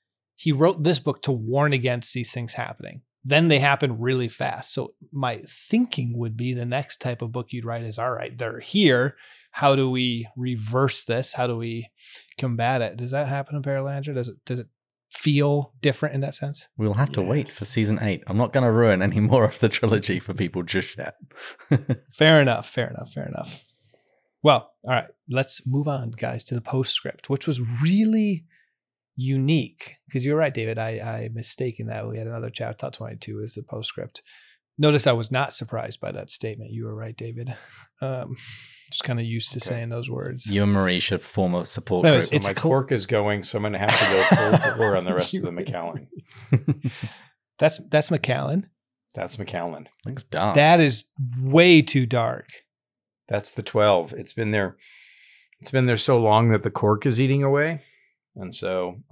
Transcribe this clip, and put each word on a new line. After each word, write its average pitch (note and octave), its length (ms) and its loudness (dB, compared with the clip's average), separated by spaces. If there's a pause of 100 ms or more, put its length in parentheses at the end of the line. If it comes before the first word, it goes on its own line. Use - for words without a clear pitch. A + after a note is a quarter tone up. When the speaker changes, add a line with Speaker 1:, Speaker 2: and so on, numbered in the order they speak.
(340)
Speaker 1:
he - 180 0
wrote D#3 300 4
this D3 160 4
book - 240 -4
to C#3+ 100 0
warn B2+ 400 0
against B2 400 0
these B2 220 -2
things A#2+ 200 -8
happening. - 480 -10 (220)
Then D3+ 240 4
they D3 120 6
happen C#3 380 2
really B2 300 0
fast. - 440 -6
So - 220 -6 (180)
my C3 340 -4
thinking D3+ 720 -2
would A2+ 180 -4
be B2 180 -2
the A#2+ 100 -4
next B2+ 360 -4
type B2 220 -6
of A2+ 100 -6
book B2 200 -8
you'd A#2 140 -8
write A#2 180 -6
is, A2 140 -10
"All A#2+ 120 -2
right, B2 260 -8
they're A#2 240 -8
here. C#3 560 4 (360)
How C#3 220 4
do C3 160 2
we B2 460 -2
reverse B2 680 0
this? A#2+ 300 -2
How B2+ 120 -2
do A#2+ 100 -2
we A#2 340 -8 (480)
combat B2 440 0
it?" G#2+ 140 -4
Does A#2+ 140 -8
that C#3 180 -2
happen C#3 280 -4
in C#3 60 -6
Paralandra? C#3 520 -4
Does A#2+ 140 -4
it, - 80 -14 (100)
does B2+ 140 -4
it A2+ 80 -14 (420)
feel C#3+ 720 0
different D3 320 -2
in C3+ 80 -2
that C#3 120 -6
sense? - 340 -10 (100)
Speaker 2:
We'll G#2+ 160 0
have C3+ 180 0
to - 80 -2
wait A#2 280 -2
Speaker 3:
Yes. - 100 -16
Speaker 2:
for G2+ 80 -6
season G#2+ 340 0
eight. G#2 260 -2
I'm G2 120 -2
not A#2+ 160 0
gonna B2+ 180 4
ruin G#2+ 300 6
any G#2 180 2
more A#2 240 6
of - 140 0
the A#2 100 4
trilogy G#2 500 0
for F#2+ 140 -10
people F#2 300 -2
just - 340 -4
yet. - 200 -10 (520)
<laughs> - 460 0
Speaker 1:
Fair D#3 260 8
enough, B2+ 300 2
fair - 180 -2
enough, - 240 -12
fair - 140 -8
enough. - 380 -10 (800)
Well, C#3 300 4 (120)
all A#2+ 100 -2
right, A#2+ 140 -2 (200)
let's C3 380 -2
move C#3 220 0
on, B2+ 240 -4
guys, A#2+ 320 -6
to - 100 -6
the A2+ 80 -4
postscript, - 680 -4
which C#3 180 -2
was C3 140 -2 (220)
really G#3 640 2 (680)
unique, C3+ 800 0 (140)
'cause B2+ 140 -2
you're D3 120 0
right, D3+ 180 0
David. A2+ 240 -4
I, A2+ 120 -4 (100)
I A2+ 320 -8
mistaken A2+ 560 -6
that. A2 200 -8
We A2 80 -8
had A2 120 -8
another A#2 200 -8
chapter, A#2 300 -10
Thought - 160 -10
twenty-two G#2+ 460 -12
is G#2+ 140 -10
the G#2 100 -12
postscript. - 580 -12 (560)
Notice D3 280 4
I C3+ 60 6
was A#2 180 -2
not C3 220 -2
surprised A2+ 480 -8
by - 120 -8
that - 180 -10
statement. A2 400 -8
You A2+ 140 -8
were G#2+ 100 -10
right, A2+ 220 -12
David. A#2 380 -10 (460)
Um, C3 360 -8 (540)
just - 140 -6
kinda A#2+ 180 -2
used A2+ 300 -4
to C3 60 -6
Speaker 2:
Okay. A#2 80 -6
Speaker 1:
saying A#2 240 -4
those A#2+ 180 -8
words. B2 380 -8
Speaker 2:
You G2+ 160 2
and G2+ 100 4
Marie F#2 280 2
should F#2 220 -2
form F2+ 320 0
a F2 120 -2
support - 400 0
Speaker 1:
Anyways, D3 220 6
Speaker 2:
group. - 80 -4
Speaker 1:
it's G2+ 100 2
Speaker 3:
My G2 60 0
Speaker 1:
a - 40 -2
cl- - 60 -6
Speaker 3:
cork C3+ 300 2
is G#2+ 120 -2
going, G#2 380 0
so - 160 -6
I'm G#2 40 -4
gonna G#2 160 -2
have G#2 120 0
to - 140 4 (340)
go - 180 4
full - 220 2
for G#2 180 4
on F2+ 80 0
the F2+ 100 -2
rest F2+ 200 -2
of F#2+ 80 -4
the F2 100 -4
Speaker 1:
<laughs> F2 80 -8
Speaker 3:
Macallan. E2+ 480 -8 (1500)
Speaker 1:
That's, D#3 200 4 (100)
that's D3+ 220 2
Macallan? - 600 -2 (440)
Speaker 3:
That's F#2 240 -8
Macallan. E2+ 500 -8 (180)
Speaker 2:
Looks C3+ 160 -10
dark. G3 320 -2
Speaker 1:
That D#3 260 8
is C#3 240 4 (340)
way D#3 440 8
too C3 240 2
dark. A#2 420 -2 (800)
Speaker 3:
That's G2+ 240 -4
the A#2 100 -8
twelve. G2+ 500 4
It's - 200 -12
been A2 180 -4
there, G2 260 0 (840)
it's - 100 -14
been C3 160 2
there A#2+ 100 4
so B2 240 4
long A2 300 6
that G#2+ 120 4
the - 80 -2
cork G#2+ 360 2
is A#2+ 140 2
eating C3+ 220 2
away. D3 400 0 (540)
And F#2+ 180 -12
so F#2 580 -4